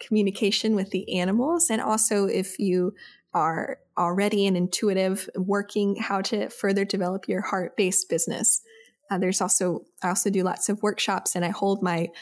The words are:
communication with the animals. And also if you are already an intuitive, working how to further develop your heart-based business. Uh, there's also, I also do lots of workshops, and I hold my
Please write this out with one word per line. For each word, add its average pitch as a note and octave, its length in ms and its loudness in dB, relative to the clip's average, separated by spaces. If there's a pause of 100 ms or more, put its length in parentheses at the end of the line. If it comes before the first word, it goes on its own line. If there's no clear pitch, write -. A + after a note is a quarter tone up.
communication G#3+ 720 2
with G3 160 0
the F#3 280 -4
animals. A#3+ 520 2
And A3 120 0
also G#3+ 440 2
if F#3+ 320 -2
you F#3 360 2 (400)
are E3 440 -2 (200)
already G3 480 2
an F#3+ 100 4
intuitive, F#3+ 800 0
working G3+ 600 0
how G3 260 -2
to G#3 260 -2
further G3 380 0
develop F#3+ 420 -2
your F#3+ 140 -2
heart-based F#3+ 680 0
business. - 540 0 (480)
Uh, F#3+ 80 0
there's F#3 240 0
also, F3+ 420 0 (180)
I F#3 60 0
also G#3 220 0
do F#3+ 120 2
lots - 280 -2
of G#3 120 -4
workshops, G3 540 0
and F3 80 0
I E3+ 60 0
hold G3 320 0
my E3+ 260 0 (140)